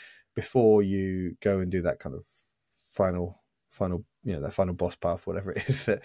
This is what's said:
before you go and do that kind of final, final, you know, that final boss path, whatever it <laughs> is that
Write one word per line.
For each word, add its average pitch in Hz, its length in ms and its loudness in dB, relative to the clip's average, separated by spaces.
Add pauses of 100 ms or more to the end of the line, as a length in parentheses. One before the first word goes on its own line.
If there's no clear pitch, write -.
(360)
before 110 480 6
you 95 580 -2
go 98 180 2
and 90 120 -2
do 90 100 0
that 85 180 0
kind 69 160 -10
of - 100 -14 (680)
final, 87 500 0 (260)
final, 90 360 -4 (180)
you 101 100 -4
know, 73 80 -6
that 71 120 -8
final 90 200 0
boss 85 220 -2
path, 85 320 -4
whatever 95 240 -6
it - 60 -8
<laughs> 101 120 -2
is 135 160 -2
that 104 200 0